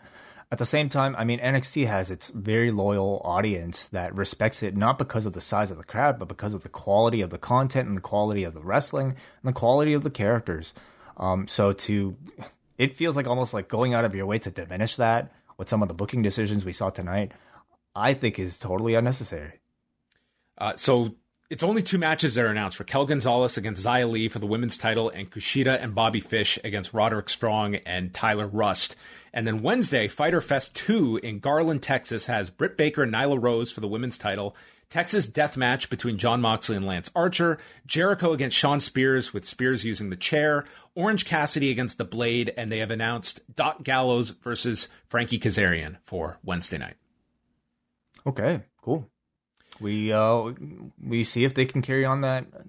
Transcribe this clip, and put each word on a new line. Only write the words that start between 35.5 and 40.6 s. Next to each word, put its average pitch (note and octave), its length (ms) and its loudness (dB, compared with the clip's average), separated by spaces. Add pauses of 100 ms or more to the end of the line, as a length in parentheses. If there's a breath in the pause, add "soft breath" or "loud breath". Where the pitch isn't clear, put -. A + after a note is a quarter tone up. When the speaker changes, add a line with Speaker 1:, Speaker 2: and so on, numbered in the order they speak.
Speaker 2:
match B2+ 320 0
between A#2 280 -4
Jon A#2 220 2
Moxley A2+ 380 0
and F#2+ 100 -2
Lance F2+ 260 -4
Archer, E3+ 440 2 (280 loud breath)
Jericho F3+ 460 2
against C3+ 240 0
Shawn C#3+ 240 4
Spears C3 540 2
with F#2+ 100 -6
Spears B2 400 0
using G#2 260 -4
the F2+ 60 -4
chair, D3 480 2 (320 loud breath)